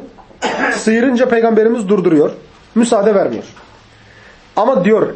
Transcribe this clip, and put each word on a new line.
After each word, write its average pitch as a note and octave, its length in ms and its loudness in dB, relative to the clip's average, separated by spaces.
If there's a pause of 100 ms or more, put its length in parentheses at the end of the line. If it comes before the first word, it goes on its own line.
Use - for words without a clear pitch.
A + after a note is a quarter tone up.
(720)
sıyırınca A#3+ 580 0
Peygamberimiz A3+ 600 0
durduruyor. F3 420 2 (440)
Müsaade A3 400 2
vermiyor. B2+ 280 -2 (1120)
Ama A3 300 0
diyor, G#3 300 2